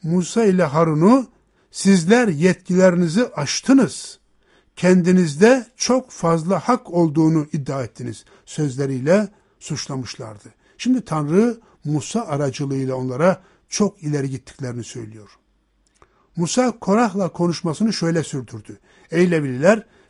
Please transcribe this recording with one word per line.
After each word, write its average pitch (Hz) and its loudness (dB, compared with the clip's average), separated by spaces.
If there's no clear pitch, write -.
Musa 175 0
ile 185 2
Harun'u 165 4
"Sizler 196 4
yetkilerinizi 180 2
aştınız, - 0
kendinizde 185 4
çok 254 -2
fazla 170 -2
hak 240 -2
olduğunu 160 2
iddia 139 -6
ettiniz." 117 -12
sözleriyle 143 -2
suçlamışlardı. 123 -12
Şimdi 247 0
Tanrı 170 0
Musa 151 -4
aracılığıyla 139 -4
onlara 131 -2
çok - -4
ileri 143 -4
gittiklerini 123 -10
söylüyor. 110 -16
Musa 220 -2
Korah'la 196 0
konuşmasını 175 -2
şöyle 165 -2
sürdürdü. 117 -12
"Ey 175 2
Levililer, 160 0